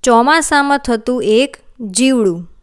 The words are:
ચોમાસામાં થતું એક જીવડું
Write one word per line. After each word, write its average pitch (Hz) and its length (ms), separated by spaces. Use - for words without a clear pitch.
ચોમાસામાં 285 720
થતું 254 460
એક 233 340
જીવડું 214 680